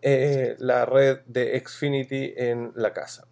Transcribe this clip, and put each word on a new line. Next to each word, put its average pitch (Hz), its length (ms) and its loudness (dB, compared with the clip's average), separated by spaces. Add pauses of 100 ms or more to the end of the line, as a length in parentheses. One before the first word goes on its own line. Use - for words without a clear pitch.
eh, 135 580 2
la 123 280 2
red 135 400 4
de 123 360 -2
Xfinity 135 760 -4
en 120 360 -4
la 113 200 -2
casa. - 380 -12